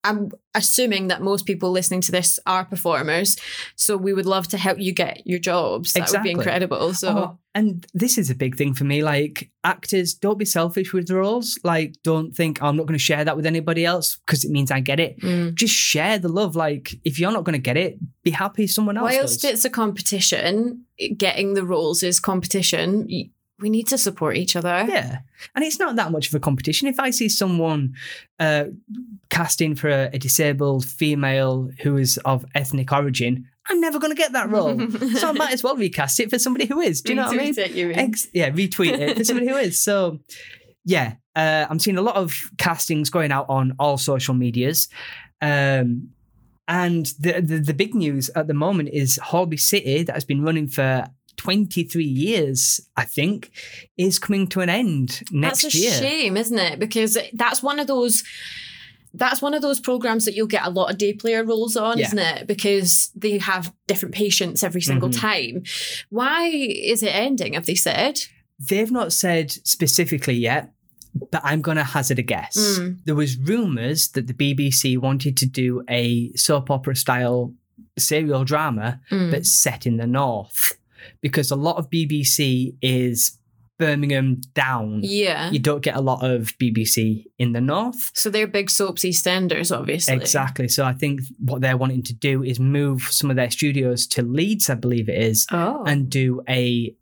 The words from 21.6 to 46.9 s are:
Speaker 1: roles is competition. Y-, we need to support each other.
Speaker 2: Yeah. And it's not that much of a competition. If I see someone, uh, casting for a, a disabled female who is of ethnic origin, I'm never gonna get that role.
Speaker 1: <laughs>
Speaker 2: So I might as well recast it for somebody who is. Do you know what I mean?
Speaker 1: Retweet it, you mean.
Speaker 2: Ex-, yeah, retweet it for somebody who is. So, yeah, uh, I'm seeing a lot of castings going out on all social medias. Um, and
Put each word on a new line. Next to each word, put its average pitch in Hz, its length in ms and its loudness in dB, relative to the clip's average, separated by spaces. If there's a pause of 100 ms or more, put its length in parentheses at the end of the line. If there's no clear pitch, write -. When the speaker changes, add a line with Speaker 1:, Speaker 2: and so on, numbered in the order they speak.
Speaker 1:
roles 170 380 2
is 180 160 2
competition. 185 920 0
Y-, - 220 -6 (260)
we 208 140 -4
need 220 160 0
to 262 100 0
support 160 400 -2
each 180 200 0
other. 175 300 0
Speaker 2:
Yeah. 131 320 -2 (360)
And 285 80 0
it's 311 160 -4
not 302 160 0
that 175 160 0
much 151 160 -2
of 156 80 -2
a 143 60 0
competition. 151 480 0
If 262 100 0
I 269 100 0
see 240 200 0
someone, 160 640 0 (440)
uh, 151 280 2 (640)
casting 160 460 0
for 151 140 -2
a, 135 240 2
a 131 60 -4
disabled 139 680 0
female 135 840 0 (120)
who 143 140 2
is 131 300 2
of 131 280 2
ethnic 135 380 -2
origin, 131 540 0 (220)
I'm 359 140 2
never 311 160 0
gonna 302 180 -2
get 294 180 0
that 233 160 -2
role. 262 280 2
Speaker 1:
<laughs> 233 400 -2
Speaker 2:
So 330 120 2
I - 20 0
might 294 220 0
as 247 100 -2
well 269 140 0
recast 175 420 0
it 220 100 0
for 254 80 0
somebody 254 280 0
who 285 160 -2
is. 175 200 0
Do 247 120 -4
you - 20 2
know - 120 2
what - 120 0
I 277 40 0
mean? 294 100 0
Speaker 1:
Retweet 240 120 -2
it, 175 60 -6
you 175 160 -2
mean. 170 100 -2
Speaker 2:
Ex-, 214 360 0
yeah, 160 180 2
retweet 180 480 0
it 147 180 0
for 226 60 0
somebody 247 240 2
who 262 80 0
is. 202 260 0
So, 185 380 0 (640)
yeah, 131 300 2 (220)
uh, 156 340 2
I'm 160 100 -2
seeing 190 180 2
a 185 40 0
lot 226 140 0
of 180 420 -4
castings 160 520 0
going 156 220 0
out 139 180 0
on 131 300 2
all 143 180 2
social 131 380 0
medias. 123 540 0 (520)
Um, 139 680 2 (580)
and 170 400 2 (120)